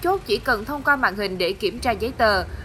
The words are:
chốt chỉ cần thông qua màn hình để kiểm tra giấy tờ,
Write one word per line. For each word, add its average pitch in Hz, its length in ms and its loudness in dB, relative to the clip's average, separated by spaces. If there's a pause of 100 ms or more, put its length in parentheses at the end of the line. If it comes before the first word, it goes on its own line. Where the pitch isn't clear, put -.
chốt 370 220 2
chỉ - 120 0
cần 233 280 0
thông 285 180 -6
qua 285 120 4
màn 226 200 0
hình 196 220 -2
để 180 160 0
kiểm 208 260 -4
tra 247 120 0
giấy 214 260 -2
tờ, 208 260 4 (220)